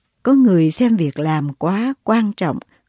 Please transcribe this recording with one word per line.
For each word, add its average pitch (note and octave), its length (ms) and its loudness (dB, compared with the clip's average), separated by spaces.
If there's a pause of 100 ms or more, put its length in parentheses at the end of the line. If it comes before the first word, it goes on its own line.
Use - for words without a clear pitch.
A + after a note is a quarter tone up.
(240)
có C4 100 2
người F#3 380 4
xem A3+ 260 0
việc D3+ 220 -4
làm D3 340 -2
quá G#3 400 -4 (100)
quan A3 300 -2
trọng, D#3+ 260 -6 (300)